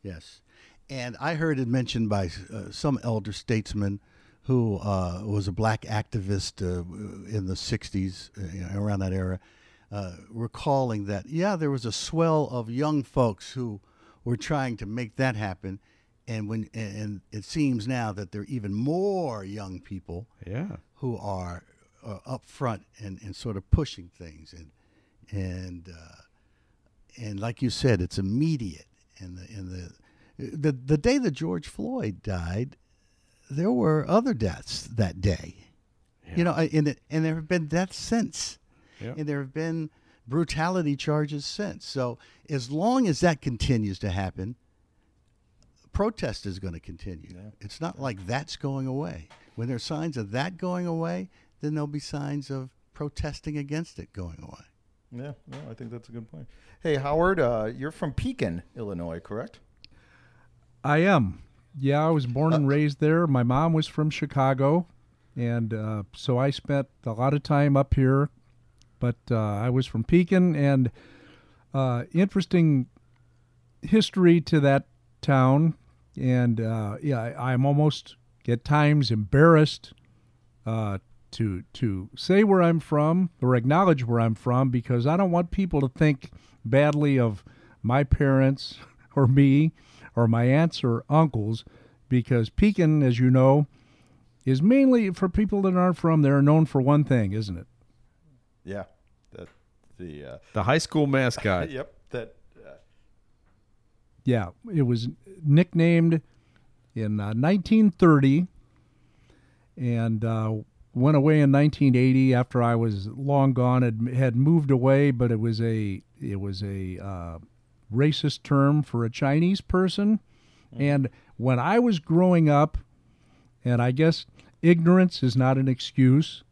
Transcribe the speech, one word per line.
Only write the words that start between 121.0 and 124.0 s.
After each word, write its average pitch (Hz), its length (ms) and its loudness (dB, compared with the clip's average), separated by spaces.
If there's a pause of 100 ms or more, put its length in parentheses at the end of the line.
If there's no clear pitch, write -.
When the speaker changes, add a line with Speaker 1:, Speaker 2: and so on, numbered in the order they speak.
Speaker 4:
when 123 220 0
I 180 200 2
was 233 200 2
growing 170 500 4
up, 147 280 4 (880)
and 120 160 2
I 123 100 2
guess 156 340 2 (360)